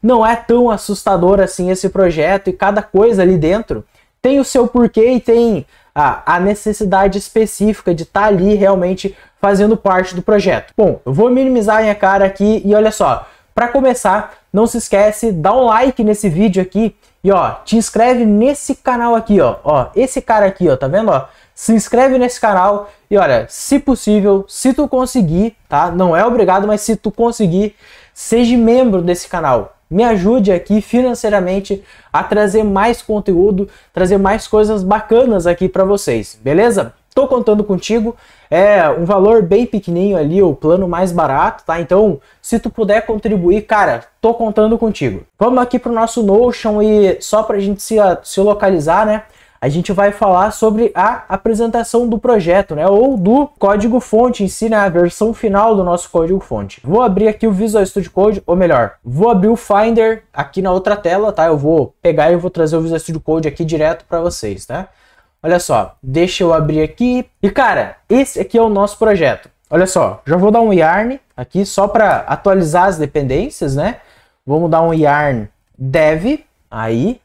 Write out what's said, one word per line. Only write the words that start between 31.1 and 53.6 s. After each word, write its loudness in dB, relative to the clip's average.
a 0
trazer 2
mais 0
conteúdo, 0
trazer 0
mais -2
coisas 0
bacanas 2
aqui 0
pra 0
vocês, -2
beleza? 0
Tô 2
contando 0
contigo, -2
é 4
um -2
valor 4
bem 2
pequenininho -2
ali, 2
o 2
plano 0
mais -2
barato, -2
tá? -4
Então, 0
se -4
tu -8
puder -2
contribuir, -2
cara, -2
tô 2
contando 0
contigo. -4
Vamos 2
aqui -2
pro -6
nosso -2
Notion 0
e 2
só -2
pra -4
gente -4
se, -6
se -8
localizar, 0
né? -4
A -2
gente -4
vai 2
falar 0
sobre 0
a -2
apresentação -2
do -2
projeto, 0
né? -2
Ou 2
do 2
código 0